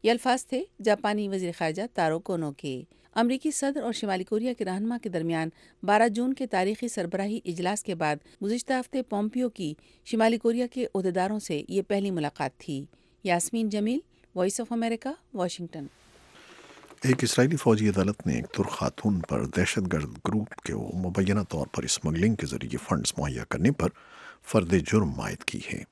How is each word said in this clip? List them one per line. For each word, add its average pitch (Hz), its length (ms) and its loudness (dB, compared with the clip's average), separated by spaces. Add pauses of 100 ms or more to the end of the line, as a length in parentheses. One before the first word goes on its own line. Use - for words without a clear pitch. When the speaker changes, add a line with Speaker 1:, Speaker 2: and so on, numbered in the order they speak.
Speaker 1:
یہ - 80 4
الفاظ 254 360 2
تھے 269 180 -2 (180)
جاپانی 208 460 2
وزیر 190 300 -2
خارجہ 165 240 -2 (120)
تارو 165 240 2
کونو 165 340 -4
کے۔ 135 300 -8 (320)
امریکی 247 360 2
صدر 277 320 -2
اور 233 100 -2
شمالی 190 320 -2
کوریا 226 280 -2
کے 233 120 -4
رہنما 202 380 -2
کے 220 60 -6
درمیان 165 400 0 (340)
بارہ 208 260 6
جون 240 260 0
کے 262 120 -4
تاریخی 208 420 0
سربراہی 196 560 -2
اجلاس 180 380 -2
کے 190 120 -6
بعد 156 220 0 (260)
گزشتہ 226 300 -2
ہفتے 254 300 -2
پومپیو 214 460 -2
کی 160 260 -6 (300)
شمالی 226 340 4
کوریا 233 280 2
کے 247 280 -4
عہدیداروں 190 440 0
سے 170 300 -2
یہ 190 140 0
پہلی 202 280 0
ملاقات 147 480 -2
تھی۔ 139 260 -6 (400)
یاسمین 202 440 0
جمیل، 214 300 0 (360)
وائس 185 260 0
آف 226 120 -6
امریکہ، 233 640 -4
واشنگٹن۔ 170 500 -4 (1160)
Speaker 2:
ایک 131 200 4
اسرائیلی 131 320 4
فوجی 110 320 4
عدالت 98 380 2
نے 69 80 2
ایک - 120 -2
ترک - 240 -2
خاتون - 500 0
پر 62 240 -2
دہشت 90 480 0
گرد 76 180 -2 (180)
گروپ 107 260 -2
کے - 200 -6
مبینہ 92 760 0
طور 76 180 -4
پر - 160 -6
اسمگلنگ 82 520 2
کے 80 120 -4
ذریعے 65 300 -6
فنڈز - 420 0
مہیا - 260 -4
کرنے - 260 2
پر 156 180 0 (640)
فرد 92 200 4
جرم 85 480 4
عائد - 240 -6
کی - 160 -6 (120)
ہے۔ - 200 -6